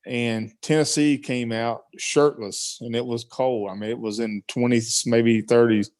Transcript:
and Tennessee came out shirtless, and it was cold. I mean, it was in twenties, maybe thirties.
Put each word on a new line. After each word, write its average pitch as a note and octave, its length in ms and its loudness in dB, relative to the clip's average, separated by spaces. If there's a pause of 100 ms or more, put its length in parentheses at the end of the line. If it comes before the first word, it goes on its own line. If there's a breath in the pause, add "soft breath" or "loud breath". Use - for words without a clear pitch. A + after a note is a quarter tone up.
and A#2 560 -4
Tennessee D3 560 2
came B2 340 -4
out A2+ 320 -4 (140)
shirtless, C#3+ 840 0
and A#2 140 -6
it A#2+ 100 -2
was A#2 200 -6
cold. A#2+ 440 -2
I F#2+ 60 -10
mean, G#2 140 -8
it A#2 100 -6
was A2 200 -6
in G#2+ 280 -4
twenties, A#2+ 580 0
maybe A#2 360 4
thirties. A2 580 4